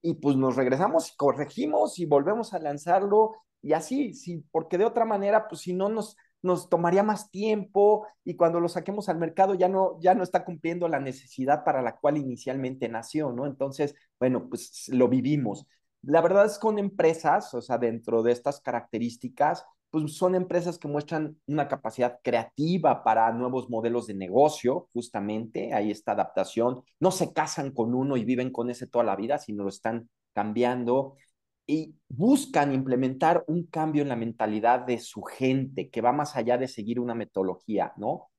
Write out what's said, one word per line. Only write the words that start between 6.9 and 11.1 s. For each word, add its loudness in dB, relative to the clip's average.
más -2
tiempo 2
y -8
cuando 4
lo 0
saquemos -6
al 0
mercado 2
ya 4
no, 0
ya 6
no 0
está -2
cumpliendo -4
la 0
necesidad -2